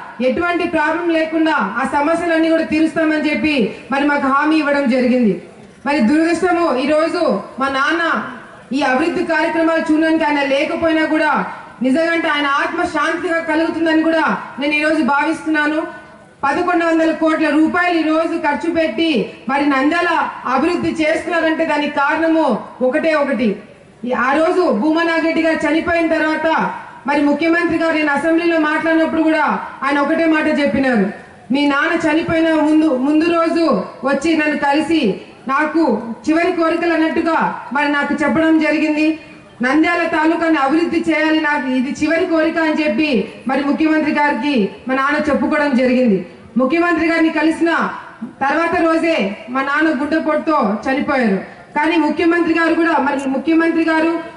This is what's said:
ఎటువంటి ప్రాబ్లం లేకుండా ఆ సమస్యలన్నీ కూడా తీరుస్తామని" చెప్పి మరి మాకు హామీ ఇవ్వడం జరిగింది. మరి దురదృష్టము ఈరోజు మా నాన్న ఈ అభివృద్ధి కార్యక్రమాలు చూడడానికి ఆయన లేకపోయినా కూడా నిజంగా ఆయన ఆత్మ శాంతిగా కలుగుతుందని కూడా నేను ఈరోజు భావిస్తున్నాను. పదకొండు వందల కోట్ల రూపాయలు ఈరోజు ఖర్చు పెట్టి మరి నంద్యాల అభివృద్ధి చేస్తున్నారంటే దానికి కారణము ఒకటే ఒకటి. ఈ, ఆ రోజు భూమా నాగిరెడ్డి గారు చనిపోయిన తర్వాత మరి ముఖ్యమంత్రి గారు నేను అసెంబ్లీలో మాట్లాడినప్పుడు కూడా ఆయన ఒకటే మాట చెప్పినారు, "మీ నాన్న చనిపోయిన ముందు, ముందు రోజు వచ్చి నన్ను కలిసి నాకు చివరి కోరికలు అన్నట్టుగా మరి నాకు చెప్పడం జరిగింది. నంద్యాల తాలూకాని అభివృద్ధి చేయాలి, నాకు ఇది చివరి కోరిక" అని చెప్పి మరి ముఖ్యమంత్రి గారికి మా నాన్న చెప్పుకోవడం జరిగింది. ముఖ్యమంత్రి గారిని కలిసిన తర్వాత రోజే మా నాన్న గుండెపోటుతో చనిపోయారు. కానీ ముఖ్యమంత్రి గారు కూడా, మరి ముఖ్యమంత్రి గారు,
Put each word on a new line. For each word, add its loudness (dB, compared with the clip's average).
ఎటువంటి 0
ప్రాబ్లం 0
లేకుండా 0
ఆ -2
సమస్యలన్నీ 0
కూడా 2
తీరుస్తామని" 0
చెప్పి 0
మరి 0
మాకు 0
హామీ 2
ఇవ్వడం 0
జరిగింది. 2
మరి 0
దురదృష్టము 2
ఈరోజు 0
మా 0
నాన్న -2
ఈ -2
అభివృద్ధి 0
కార్యక్రమాలు 0
చూడడానికి 2
ఆయన 0
లేకపోయినా 0
కూడా 0
నిజంగా 0
ఆయన -2
ఆత్మ -2
శాంతిగా -2
కలుగుతుందని 0
కూడా 0
నేను -2
ఈరోజు 0
భావిస్తున్నాను. -2
పదకొండు 0
వందల 2
కోట్ల 0
రూపాయలు 2
ఈరోజు 0
ఖర్చు -2
పెట్టి 0
మరి 0
నంద్యాల 2
అభివృద్ధి 0
చేస్తున్నారంటే 0
దానికి -2
కారణము 2
ఒకటే 2
ఒకటి. 0
ఈ, -4
ఆ 0
రోజు 2
భూమా 2
నాగిరెడ్డి 0
గారు 2
చనిపోయిన 0
తర్వాత 0
మరి 0
ముఖ్యమంత్రి 2
గారు 0
నేను 0
అసెంబ్లీలో 0
మాట్లాడినప్పుడు 0
కూడా 0
ఆయన 0
ఒకటే 0
మాట 2
చెప్పినారు, 2
"మీ 2
నాన్న 0
చనిపోయిన 2
ముందు, 4
ముందు 2
రోజు 2
వచ్చి 0
నన్ను 2
కలిసి 0
నాకు 0
చివరి 2
కోరికలు 0
అన్నట్టుగా 0
మరి 0
నాకు -2
చెప్పడం 2
జరిగింది. 0
నంద్యాల 2
తాలూకాని 2
అభివృద్ధి 0
చేయాలి, 2
నాకు -2
ఇది -2
చివరి 0
కోరిక" 0
అని 0
చెప్పి 0
మరి 0
ముఖ్యమంత్రి 0
గారికి 0
మా -2
నాన్న 0
చెప్పుకోవడం 0
జరిగింది. 2
ముఖ్యమంత్రి 2
గారిని 2
కలిసిన 0
తర్వాత -2
రోజే 0
మా -2
నాన్న 0
గుండెపోటుతో 0
చనిపోయారు. 0
కానీ 0
ముఖ్యమంత్రి 2
గారు 2
కూడా, 2
మరి -2
ముఖ్యమంత్రి 0
గారు, 0